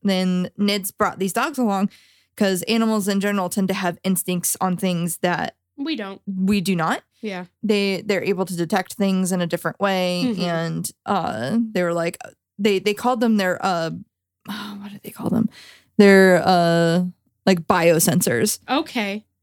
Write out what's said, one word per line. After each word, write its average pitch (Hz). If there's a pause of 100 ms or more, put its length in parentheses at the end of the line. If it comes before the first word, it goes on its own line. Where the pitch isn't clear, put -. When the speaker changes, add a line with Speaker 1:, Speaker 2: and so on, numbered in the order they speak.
Speaker 1:
Then 185
nids 202
brought 202
these 190
dogs 277
along 202 (480)
'cause 190
animals 220
in 196
general 196
tend 190
to 190
have 180
instincts 180
on 185
things 175
that 170 (180)
Speaker 2:
We 285
don't. 196
Speaker 1:
we 196
do 190
not. 170 (160)
Speaker 2:
Yeah. 185 (140)
Speaker 1:
They, 202
they're 196
able 185
to 180
detect 170
things 190
in 180
a 175
different 170
way. 185
Speaker 2:
Mm-hmm. 196
Speaker 1:
And, 165 (140)
uh, 170 (160)
they 180
were 170
like, 170 (400)
they, 202
they 208
called 240
them 226
their, 185
uh, 170 (300)
<sighs> -
what 202
did 202
they 214
call -
them? 220 (480)
Their, 190
uh, 170 (420)
like, 180
biosensors. 170 (100)
Speaker 2:
Okay. 220 (180)